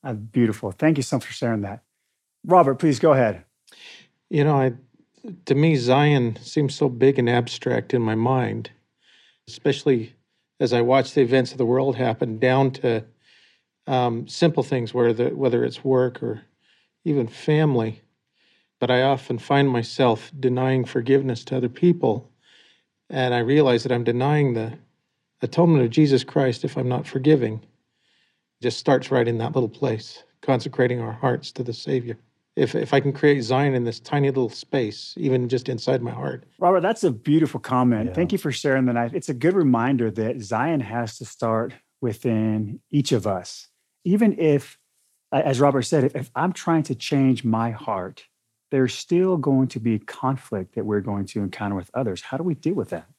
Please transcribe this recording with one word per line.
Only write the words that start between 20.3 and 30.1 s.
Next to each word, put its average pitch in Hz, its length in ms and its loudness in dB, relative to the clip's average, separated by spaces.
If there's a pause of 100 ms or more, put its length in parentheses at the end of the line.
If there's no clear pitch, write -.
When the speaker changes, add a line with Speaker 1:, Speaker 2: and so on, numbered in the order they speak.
Speaker 2:
denying 131 460 0
forgiveness 131 600 0
to 131 120 -4
other 123 120 -2
people, 170 640 0 (800)
and 127 240 -2
I 123 60 0
realize 127 440 4
that 127 80 -2
I'm 120 140 0
denying 131 480 2
the 113 240 -6 (640)
atonement 160 420 4
of 117 80 2
Jesus 139 320 4
Christ 131 400 -2
if 143 140 -6
I'm 127 100 -4
not 131 180 -4
forgiving. 131 500 2 (1080)
It - 20 -16
just 120 140 -2
starts - 340 0
right 120 160 2
in 117 120 -2
that 135 140 -4
little 120 160 0
place, 110 540 -6 (180)